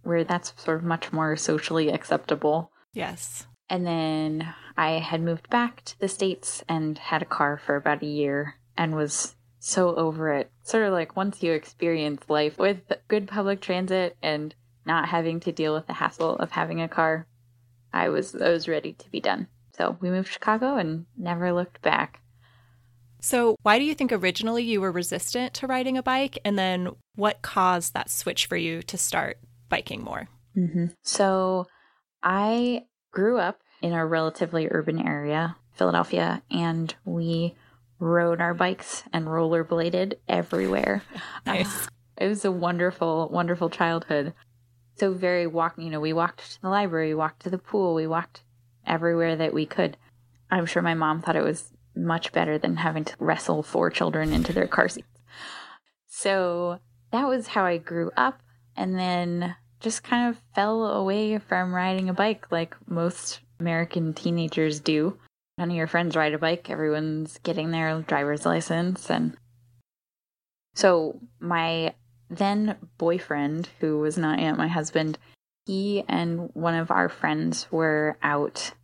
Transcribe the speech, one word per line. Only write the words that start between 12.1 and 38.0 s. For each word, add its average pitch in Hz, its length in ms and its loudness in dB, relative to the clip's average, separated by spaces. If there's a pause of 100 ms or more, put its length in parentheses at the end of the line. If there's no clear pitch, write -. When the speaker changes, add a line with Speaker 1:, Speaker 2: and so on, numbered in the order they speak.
Speaker 1:
life 151 300 0
with 190 340 0 (160)
good 208 180 2
public 196 360 -2
transit 185 600 0
and 156 320 -2 (300)
not 160 240 2
having 165 320 0
to 170 120 -2
deal 156 200 0
with 156 140 -2
the - 80 -8
hassle - 420 0
of 170 140 -2
having 165 320 -2
a 160 60 -4
car, 160 380 0 (680)
I 87 160 2
was, - 260 -2
I - 140 4
was 165 180 0
ready 156 240 -2
to - 180 -20
be 165 100 -6
done. 185 280 -2 (280)
So 175 240 -2
we 180 100 -2
moved 185 180 -2
to - 60 -10
Chicago 254 420 0
and 165 300 -4 (100)
never 175 360 -2
looked 175 300 -2
back. - 380 2 (1000)
Speaker 2:
So 240 420 4
why 214 160 8
do 277 60 2
you 302 100 0
think 254 180 0
originally 214 500 0
you 226 180 2
were 190 120 0
resistant 190 640 -4
to - 120 -6
riding 254 300 0
a 254 60 -2
bike? 262 420 0
And 202 140 2
then 185 320 0 (260)
what 208 260 0
caused 185 520 2
that - 160 -6
switch - 360 -2
for 180 100 -4
you 165 260 -4
to 180 160 -10
start - 400 -2 (300)
biking - 360 -4
more? 117 240 -8 (280)
Speaker 1:
Mm-hmm. 170 300 2 (160)
So 190 640 2 (560)
I 233 640 0 (280)
grew 220 260 2
up 180 220 -2 (200)
in 170 120 -2
a 165 140 0
relatively 160 640 0
urban 160 340 0
area, 151 520 -2 (160)
Philadelphia, 170 800 2
and 165 440 0 (100)
we 170 520 -2 (420)
rode 170 420 2